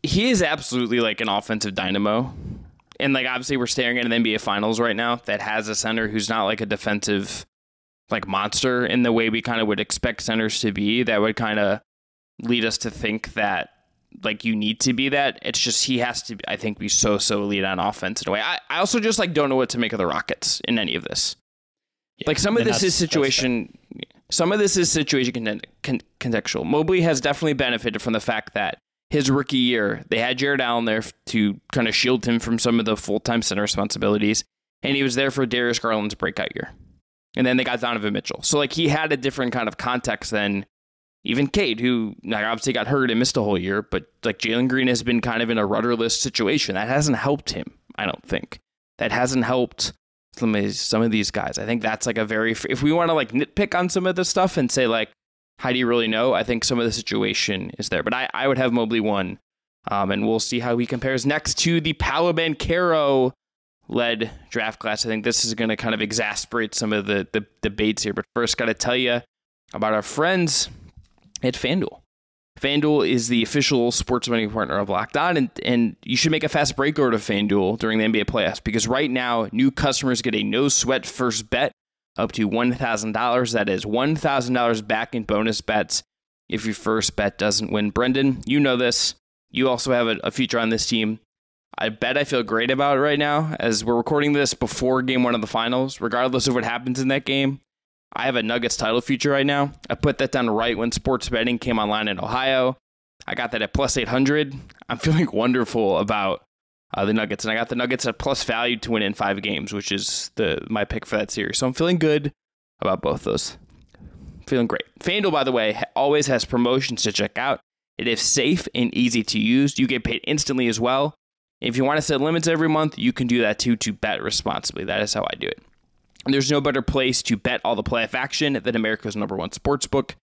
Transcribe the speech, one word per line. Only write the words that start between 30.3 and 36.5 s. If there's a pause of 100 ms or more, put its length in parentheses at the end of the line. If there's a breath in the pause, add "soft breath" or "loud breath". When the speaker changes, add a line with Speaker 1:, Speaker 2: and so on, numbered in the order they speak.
Speaker 1:
Jared
Allen
there
f-, (140)
to (100)
kinda
shield
him
from
some
of
the
full-time
center
responsibilities, (400)
and
he
was
there
for
Darius
Garland's
breakout